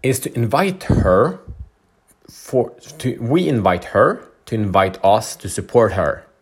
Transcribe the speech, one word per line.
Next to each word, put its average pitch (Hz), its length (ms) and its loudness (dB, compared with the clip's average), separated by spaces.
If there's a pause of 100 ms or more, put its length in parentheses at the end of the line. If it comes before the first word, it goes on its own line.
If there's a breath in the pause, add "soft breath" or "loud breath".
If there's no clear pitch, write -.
is 131 180 0
to - 140 -8
invite 143 500 0
her 107 560 2 (880)
for, - 420 -4 (280)
to, 127 200 -4
we 156 300 0
invite 95 380 0
her 139 420 0 (180)
to - 80 -8
invite 95 500 0
us 107 320 2
to - 120 -12
support 101 440 0
her. 85 340 -4 (160)